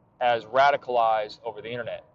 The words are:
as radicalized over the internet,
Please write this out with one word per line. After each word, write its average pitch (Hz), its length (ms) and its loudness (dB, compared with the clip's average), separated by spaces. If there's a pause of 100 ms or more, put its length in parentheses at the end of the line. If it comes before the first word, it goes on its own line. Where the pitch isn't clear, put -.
(200)
as 120 240 0
radicalized 117 1000 2
over 107 180 -10
the 110 80 -12
internet, 107 340 -10 (100)